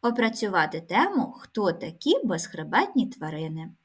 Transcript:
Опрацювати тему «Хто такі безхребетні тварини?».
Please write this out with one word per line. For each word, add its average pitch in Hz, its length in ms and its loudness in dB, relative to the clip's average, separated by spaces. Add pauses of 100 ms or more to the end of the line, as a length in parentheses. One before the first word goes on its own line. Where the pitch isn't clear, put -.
Опрацювати 220 760 0
тему 294 580 0
«Хто 196 340 0
такі 170 520 0
безхребетні 202 800 0
тварини?». 160 680 -8 (100)